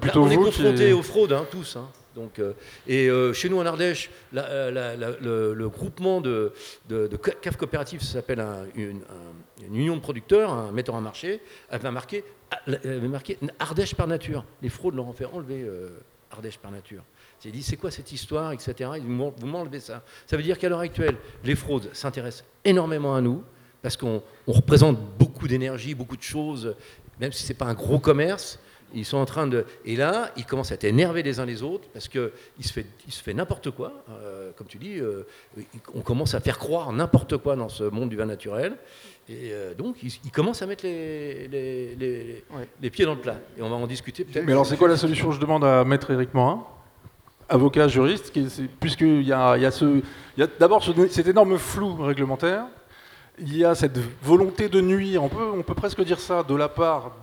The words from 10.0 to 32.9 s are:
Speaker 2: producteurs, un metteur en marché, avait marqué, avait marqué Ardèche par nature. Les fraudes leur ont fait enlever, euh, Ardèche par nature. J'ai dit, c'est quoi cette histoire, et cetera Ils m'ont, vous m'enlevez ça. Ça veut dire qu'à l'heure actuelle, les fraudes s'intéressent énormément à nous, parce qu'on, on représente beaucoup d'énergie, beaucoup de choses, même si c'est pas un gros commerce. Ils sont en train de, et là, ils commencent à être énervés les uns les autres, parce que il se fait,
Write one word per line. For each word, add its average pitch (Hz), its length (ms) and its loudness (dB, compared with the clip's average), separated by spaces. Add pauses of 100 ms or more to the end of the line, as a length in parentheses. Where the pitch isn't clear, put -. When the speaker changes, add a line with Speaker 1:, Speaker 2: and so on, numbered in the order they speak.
Speaker 2:
producteurs, 190 500 2
un 110 220 -4
metteur 123 220 -4
en 113 80 -6
marché, 175 400 -8 (280)
avait 123 200 -6
marqué, 202 340 -8 (420)
avait 131 400 -6
marqué 135 320 -8 (200)
Ardèche 160 360 -4
par 170 120 -2
nature. 156 400 -6 (160)
Les 127 80 -6
fraudes 175 240 -6
leur 127 120 -6
ont 123 60 -12
fait 127 140 -10
enlever, 135 360 -10
euh, 92 280 -12 (400)
Ardèche 110 260 -16
par 101 140 -18
nature. 98 320 -18 (420)
J'ai 113 60 -14
dit, 123 120 -12
c'est 123 140 -6
quoi 175 140 -8
cette 143 220 -16
histoire, 151 400 -6
et 127 60 -10
cetera 131 380 -8
Ils 147 80 -12
m'ont, 123 320 -4
vous 120 100 -12
m'enlevez 147 340 -8
ça. 117 220 -16 (240)
Ça 160 120 -2
veut 151 40 -2
dire 175 140 0
qu'à 180 140 0
l'heure 170 100 -2
actuelle, 165 360 0 (280)
les 135 100 2
fraudes 135 380 -4
s'intéressent 120 540 -10 (180)
énormément 160 500 4
à 131 60 4
nous, 120 240 0 (380)
parce 123 160 -4
qu'on, 113 240 -2 (240)
on 120 60 0
représente 139 460 8 (200)
beaucoup - 300 2
d'énergie, 131 460 -4
beaucoup 123 220 -10
de - 60 -18
choses, 143 520 -6 (460)
même 135 120 -6
si - 120 -10
c'est - 80 -8
pas 127 140 -6
un 117 80 -2
gros - 240 2
commerce. 156 600 2 (360)
Ils 110 100 -6
sont 139 140 -2
en 135 80 2
train 151 220 -2
de, 120 180 0 (180)
et 113 120 -4
là, 180 400 0
ils 123 100 -10
commencent 131 240 -4
à 101 40 -6
être - 100 -8
énervés 165 400 4
les 131 160 -4
uns 131 40 -2
les 120 200 -8
autres, 180 280 -8
parce 107 140 -16
que 120 260 -4 (240)
il 131 80 -16
se - 80 -6
fait, 107 140 -8 (200)